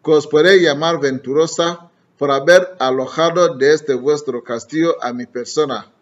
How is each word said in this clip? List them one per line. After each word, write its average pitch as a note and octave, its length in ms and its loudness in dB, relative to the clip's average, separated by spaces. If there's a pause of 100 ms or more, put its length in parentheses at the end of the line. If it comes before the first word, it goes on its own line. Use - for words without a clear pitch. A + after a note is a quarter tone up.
que D3+ 80 0
os D3 140 4
podré F3+ 340 4
llamar D#3+ 400 0
venturosa D3 920 -4 (260)
por C#3+ 140 -2
haber E3+ 480 4
alojado D#3 760 0
de C#3 180 2
este D3+ 200 -2
vuestro C3 500 -4
castillo D#3 600 -4
a B2 100 -6
mi B2 140 -10
persona B2 640 -6 (100)